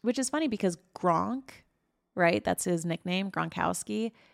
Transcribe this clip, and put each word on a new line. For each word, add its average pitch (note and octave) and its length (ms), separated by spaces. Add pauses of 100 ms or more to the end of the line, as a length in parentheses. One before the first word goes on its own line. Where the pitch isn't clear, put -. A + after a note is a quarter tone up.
which A#3 160
is C4 140
funny D#4 160
because G3+ 320 (160)
Gronk, F#3 560 (640)
right? F3+ 280
That's F3+ 200
his F3 220
nickname, F3+ 440
Gronkowski. F3+ 840 (200)